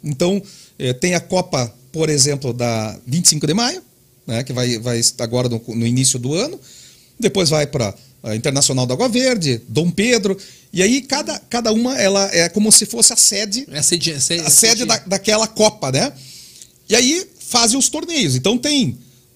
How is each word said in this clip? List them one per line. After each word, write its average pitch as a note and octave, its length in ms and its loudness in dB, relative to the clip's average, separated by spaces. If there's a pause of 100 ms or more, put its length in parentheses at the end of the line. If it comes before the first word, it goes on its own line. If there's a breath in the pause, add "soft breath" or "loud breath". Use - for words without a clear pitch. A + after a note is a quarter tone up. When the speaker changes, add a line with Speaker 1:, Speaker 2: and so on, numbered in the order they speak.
Speaker 1:
Então, F3 380 0 (360 loud breath)
é, B2+ 140 -2
tem F3+ 220 0
a E3+ 60 0
copa, E3+ 520 -2 (180)
por D#3 200 -2
exemplo, C#3 420 0
da A2+ 540 -4
Vinte D#3+ 180 -2
e - 60 4
cinco D3+ 160 0
de D3 80 2
Maio, C4 260 -2 (460)
né, A#2 160 -4
que B2 100 -8
vai, B2 260 -2
vai A#2 220 -2 (200)
agora B2 280 -2
no, A2+ 200 -4
no A#2 180 -2
início C3 320 2
do B2+ 160 -4
ano. C#4 260 -6 (580 loud breath)
Depois G3 300 0
vai D3+ 180 2
pra A#2 280 -4 (280 soft breath)
a A2 140 -6
Internacional C3+ 500 0
da B2 60 -2
Água G#3 160 0
Verde, G#3+ 600 0
Dom D3+ 220 0
Pedro. G#3 460 0 (340 loud breath)
E F3+ 120 0
aí, A#3+ 180 4
cada, D4 380 -6
cada A#3 340 -2
uma, B3 260 0
ela G3 320 2
é E3+ 200 2
como G#3+ 200 2
se G#3 140 4
fosse A3+ 300 0
a - 20 -2
sede, G#3+ 540 0
Speaker 2:
É C#3+ 80 -8
a D3 40 -2
sede, D#3+ 300 0
é D3 40 -8
a C3+ 40 -4
sede, E3+ 220 -2
Speaker 1:
a D3+ 80 0
sede A3+ 340 4
da, D#3 140 0
daquela G#3+ 480 0
copa, G#3+ 440 0
né? F#3+ 220 0 (760 loud breath)
E - 60 2
aí, C4+ 320 2 (220)
fazem A#3 300 2
os B3+ 120 0
torneios. D4+ 440 -2
Então, F#3+ 220 0
tem B3+ 400 0 (400 soft breath)